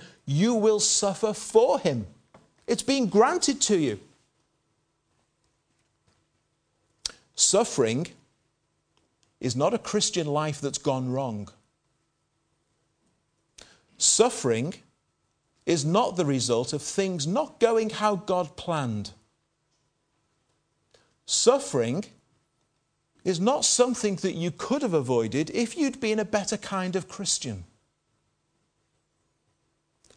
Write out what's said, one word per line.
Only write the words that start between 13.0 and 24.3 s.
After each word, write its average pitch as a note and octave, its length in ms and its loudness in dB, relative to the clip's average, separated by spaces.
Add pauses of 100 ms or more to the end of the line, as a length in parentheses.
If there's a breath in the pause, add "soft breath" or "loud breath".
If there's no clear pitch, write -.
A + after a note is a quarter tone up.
Suffering C#3+ 760 2 (920)
is D#3+ 200 0
not F#3 300 2
the E3+ 100 0
result B2 480 0
of D3 80 -6
things F3+ 460 -2
not C4 320 -4
going A3+ 300 2
how G#3 260 0
God F3+ 420 -2
planned. A#2+ 540 -4 (2250 soft breath)
Suffering E3 800 0 (1200)
is F3+ 140 0
not B3 260 2
something A#3 520 2
that - 180 -2